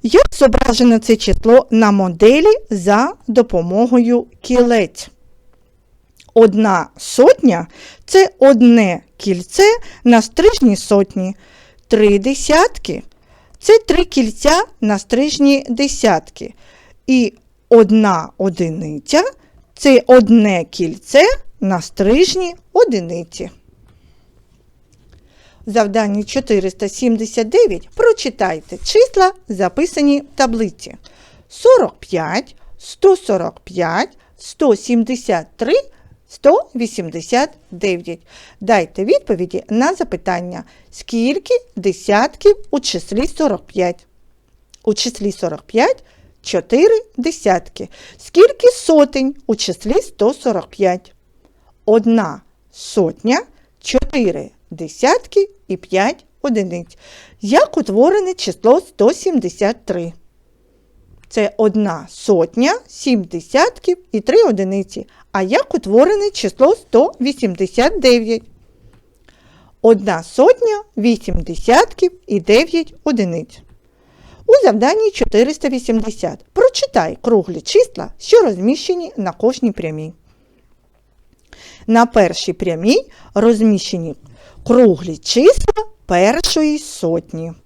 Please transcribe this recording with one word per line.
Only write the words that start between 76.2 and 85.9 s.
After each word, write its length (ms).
прочитай 680
круглі 400
числа, 560
що 240
розміщені 760
на 140
кожній 400
прямій. 420
На 180
першій 480
прямій 580
розміщені 840
круглі 500
числа 560